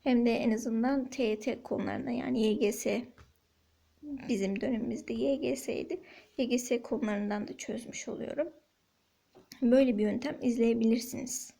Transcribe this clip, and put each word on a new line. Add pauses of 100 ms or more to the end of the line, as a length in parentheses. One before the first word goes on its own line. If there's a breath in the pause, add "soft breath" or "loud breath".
Hem
de
en
azından
T
Y
T
konularında,
yani
Y
G
S, (1000)
bizim
dönemimizde
Y
G
S'ydi. (380 loud breath)
Y
G
S
konularından
da
çözmüş
oluyorum. (1080)
Böyle
bir
yöntem
izleyebilirsiniz.